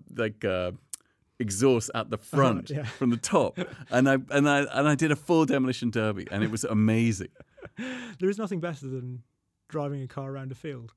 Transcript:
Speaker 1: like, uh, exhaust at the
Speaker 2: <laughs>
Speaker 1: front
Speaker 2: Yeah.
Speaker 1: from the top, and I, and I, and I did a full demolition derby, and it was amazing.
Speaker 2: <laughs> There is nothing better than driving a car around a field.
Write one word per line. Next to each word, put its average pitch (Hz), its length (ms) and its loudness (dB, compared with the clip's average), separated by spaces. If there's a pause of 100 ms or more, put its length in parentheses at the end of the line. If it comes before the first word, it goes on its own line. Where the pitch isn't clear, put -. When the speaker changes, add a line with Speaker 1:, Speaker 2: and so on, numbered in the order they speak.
(160)
Speaker 1:
like, 110 280 -2
uh, 92 280 0 (640)
exhaust 113 560 2
at 113 140 -4
the 107 100 -4
Speaker 2:
<laughs> - 140 -14
Speaker 1:
front 127 380 2
Speaker 2:
Yeah. 147 140 -6
Speaker 1:
from 120 260 0
the 117 60 2
top, 131 420 0 (320)
and 127 180 4
I, 135 100 4 (120)
and 143 180 4
I, 143 120 4
and 139 280 0
I 147 60 4
did 156 160 2
a 147 60 2
full 160 280 4
demolition 127 460 0
derby, 107 400 -2
and 101 140 0
it 110 60 0
was 110 140 -2
amazing. 110 680 2
Speaker 2:
<laughs> - 60 -20 (800)
There 185 100 0
is 202 80 -4
nothing 196 220 -6
better 160 260 -8
than 127 360 -10 (460)
driving 143 340 -6
a 131 40 -8
car 135 240 -10
around 135 220 -10
a - 20 -12
field. 127 420 -12